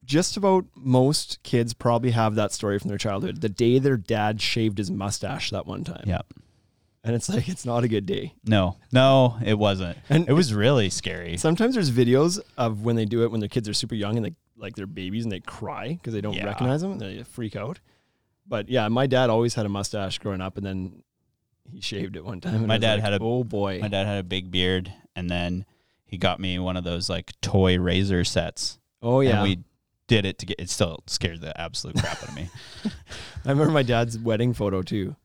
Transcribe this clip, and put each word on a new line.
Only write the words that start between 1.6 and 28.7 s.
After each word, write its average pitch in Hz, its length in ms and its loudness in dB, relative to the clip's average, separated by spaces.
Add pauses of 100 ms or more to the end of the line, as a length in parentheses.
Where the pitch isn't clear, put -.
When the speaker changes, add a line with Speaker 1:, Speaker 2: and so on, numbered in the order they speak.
Speaker 1:
probably 120 380 2
have 113 240 2
that 107 180 0
story 101 260 -2
from 98 120 -6
their 101 80 -6
childhood. 113 420 -4
The 113 80 -2
day 120 300 4
their 135 180 4
dad 107 460 -2
shaved 110 340 0
his 101 140 -4
mustache 98 600 -6
that 98 160 -6
one 98 180 -8
time. - 220 -12
Speaker 2:
Yeah. 92 140 0 (840)
Speaker 1:
And 117 140 0
it's 117 140 -4
like, 131 180 0
it's 180 160 -8
not 120 200 0
a 123 40 2
good 104 160 0
day. - 300 -6 (100)
Speaker 2:
No. 98 320 2 (160)
No, 127 500 6
it 107 160 2
wasn't. 95 380 0 (140)
Speaker 1:
And 165 180 4
Speaker 2:
It - 60 6
was 151 180 4
really 107 380 4
scary. 87 480 -6
Speaker 1:
sometimes 170 360 2
there's 180 160 2
videos 131 480 4 (200)
of 110 240 -2
when 117 140 2
they 110 100 2
do 113 180 2
it 113 60 0
when 110 100 -2
their 101 80 -4
kids 113 180 -2
are 104 60 -4
super 107 220 -4
young 107 240 -2
and 107 80 -2
they, 165 80 -8 (240)
like, 104 180 -12
they're 98 100 -8
babies 95 380 -6
and 110 80 -4
they 90 80 -8
cry 143 640 -10
'cause 117 100 -8
they 107 80 -4
don't 104 140 -4
Speaker 2:
Yeah. - 100 -4
Speaker 1:
recognize 127 380 -2
them 196 100 -4
and - 80 -8
they 98 220 -10
freak 113 340 -10
out. 117 240 -8 (680)
But 104 220 -6
yeah, 120 200 2
my 123 180 2
dad 127 240 4
always 117 240 4
had 113 100 -2
a 104 60 -2
mustache 101 480 -4
growing 95 240 -6
up, 95 160 -8
and 98 80 -6
then 92 360 -8 (640)
he - 140 -18
shaved 98 360 -6
it 78 100 -12
one 92 160 -10
time. 139 140 -2
And 110 100 2
Speaker 2:
My 110 80 4
Speaker 1:
I - 20 2
was 104 60 0
Speaker 2:
dad 110 140 4
Speaker 1:
like, 107 80 0
Speaker 2:
had 101 100 2
a 98 80 0
Speaker 1:
"Oh, 120 200 0
boy." 101 380 -2
Speaker 2:
my 104 80 -4
dad 98 180 0
had 101 120 -2
a 98 40 -4
big 92 280 -6
beard, 92 420 0 (240)
and 90 140 -4
then 87 340 -2 (400)
he 95 140 -12
got 90 220 0
me 90 180 -2
one 90 180 -2
of 87 80 -6
those, 85 240 -4
like, 85 320 -6
toy 92 400 4
razor 90 420 2
sets. - 560 -2 (220)